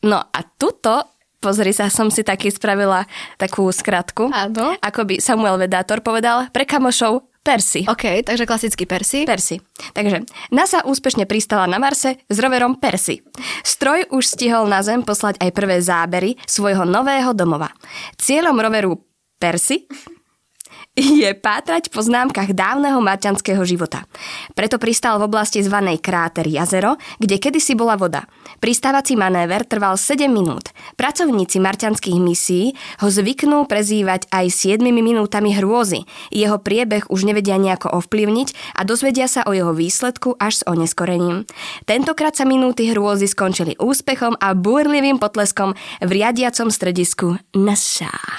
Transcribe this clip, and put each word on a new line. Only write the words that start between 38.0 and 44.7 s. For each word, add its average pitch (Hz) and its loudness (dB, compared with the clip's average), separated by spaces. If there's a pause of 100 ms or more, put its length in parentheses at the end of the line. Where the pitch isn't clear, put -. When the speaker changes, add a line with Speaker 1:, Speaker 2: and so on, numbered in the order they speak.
Speaker 1:
a 190 -2
dozvedia 247 0
sa 254 -2
o 202 -2
jeho 175 2
výsledku 240 -2
až 214 -2
s - -4
oneskorením. 175 -2 (360)
Tentokrát 302 0
sa 277 -2
minúty 254 2
hrôzy 202 2
skončili 185 -2
úspechom 254 0
a 196 0
búrlivým 277 2